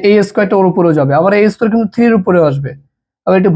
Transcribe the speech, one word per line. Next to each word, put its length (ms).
এই 60
স্কয়ারটা 300
ওর 120
উপরেও 280
যাবে, 200
আবার 120
এই 120
স্কয়ার 200
কিন্তু 200
থ্রি 140
এর 120
উপরেও 300
আসবে, 220
আবার 160
এটা 140